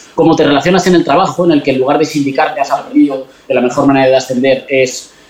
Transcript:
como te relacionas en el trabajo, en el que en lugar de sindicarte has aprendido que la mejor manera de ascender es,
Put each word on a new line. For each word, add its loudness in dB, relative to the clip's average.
como 2
te 2
relacionas 2
en 4
el 2
trabajo, 0
en 2
el 2
que -2
en -2
lugar 0
de 2
sindicarte -2
has -2
aprendido -4
que -2
la 2
mejor 0
manera 2
de 4
ascender -2
es, -2